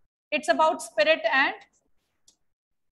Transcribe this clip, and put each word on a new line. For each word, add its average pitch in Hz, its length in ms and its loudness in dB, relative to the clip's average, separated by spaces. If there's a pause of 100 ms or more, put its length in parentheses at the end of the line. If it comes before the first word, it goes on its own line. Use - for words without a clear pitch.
(320)
It's 302 160 -6
about 320 340 2
spirit 311 380 0 (100)
and 302 260 0 (1400)